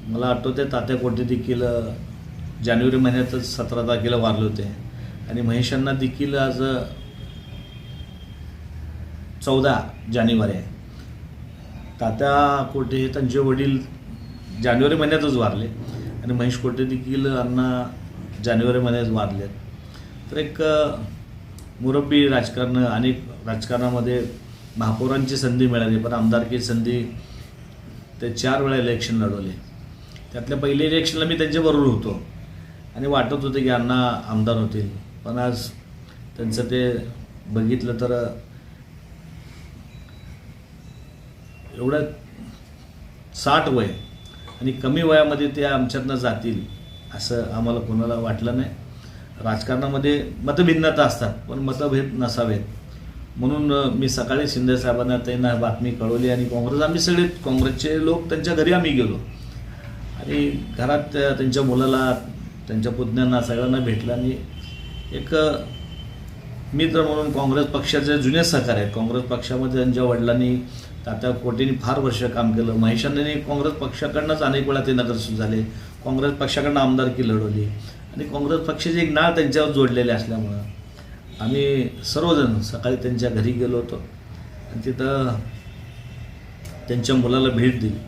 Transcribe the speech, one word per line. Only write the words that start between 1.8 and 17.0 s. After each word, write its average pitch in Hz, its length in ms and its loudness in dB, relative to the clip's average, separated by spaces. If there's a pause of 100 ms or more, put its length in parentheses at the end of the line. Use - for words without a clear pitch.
जानेवारी 120 320 4
महिन्यातच 127 600 2
सतरा 117 320 -2
तारखेला 120 280 2
वारले 110 260 4
होते 101 340 -2 (540)
आणि 117 100 -2
महेशांना 123 520 2
देखील 135 420 -2
आज, 131 280 2
अ, 131 200 0 (2500)
चौदा 131 360 4 (320)
जानेवारी 113 400 4
आहे. 90 180 -6 (1300)
तात्या 139 600 4
कोटे 131 340 -2
हे 131 120 0
त्यांचे 131 300 0
वडील 135 400 4 (840)
जानेवारी 127 320 6
महिन्यातच 151 420 4
वारले 104 300 2 (560)
आणि 123 100 -2
महेश 123 240 2
कोटे 127 280 0
देखील 131 520 0